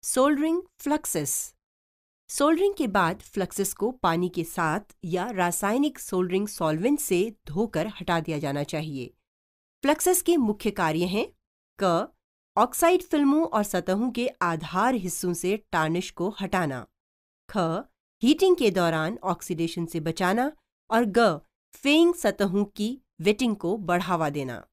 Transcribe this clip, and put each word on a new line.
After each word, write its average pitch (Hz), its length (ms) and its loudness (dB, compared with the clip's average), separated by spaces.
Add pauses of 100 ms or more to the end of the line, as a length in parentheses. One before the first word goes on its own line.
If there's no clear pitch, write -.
सोल्डरिंग 302 580 2 (180)
फ्लक्सेस। - 760 -4 (720)
सोल्डरिंग 330 460 4
के 277 120 -2
बाद 185 340 0
फ्लक्सेस 196 520 -4
को 220 180 -2
पानी 180 380 0
के 175 140 -4
साथ 165 360 -2 (260)
या 180 260 -4
रासायनिक 208 680 0
सोल्डरिंग 185 480 -2
सॉल्वेंट 180 520 0
से 196 360 0 (120)
धोकर 175 400 -2
हटा 175 320 -2
दिया 156 200 -4
जाना 143 240 -2
चाहिए। 147 500 -8 (680)
फ्लक्सेस 311 380 2
के 349 160 2
मुख्य 214 340 0
कार्य 170 340 0
हैं 202 200 -2 (540)
क, 185 360 0 (420)
ऑक्साइड 339 440 4
फिल्मों 302 460 2
और 208 160 0
सतहों 196 480 0
के 233 160 -2 (140)
आधार 175 540 0
हिस्सों 180 380 -2
से 185 240 -2 (140)
टार्निश 165 400 0
को 175 180 -4 (120)
हटाना, 156 460 -4 (640)
ख, - 80 -6 (680)
हीटिंग 320 320 6
के 220 160 2
दौरान 170 520 0
ऑक्सीडेशन 170 640 -4
से 165 140 -6
बचाना 190 520 0 (380)
और 226 160 4
ग, 196 360 2 (320)
फेइंग 330 400 4
सतहों 202 520 0
की 220 360 -6 (200)
वेटिंग 214 340 2
को 190 220 -2
बढ़ावा 175 520 0
देना। 131 440 -8